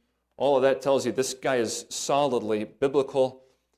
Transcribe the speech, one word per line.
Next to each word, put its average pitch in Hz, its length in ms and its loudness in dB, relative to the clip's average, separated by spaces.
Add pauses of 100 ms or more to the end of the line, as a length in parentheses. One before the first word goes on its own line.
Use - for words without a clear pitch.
(380)
All 135 180 2
of 127 80 2
that 135 180 2
tells 135 240 2
you 117 60 -2
this 127 240 -4
guy 135 220 -2
is 110 320 -2
solidly 120 760 0
biblical, 135 800 -2 (340)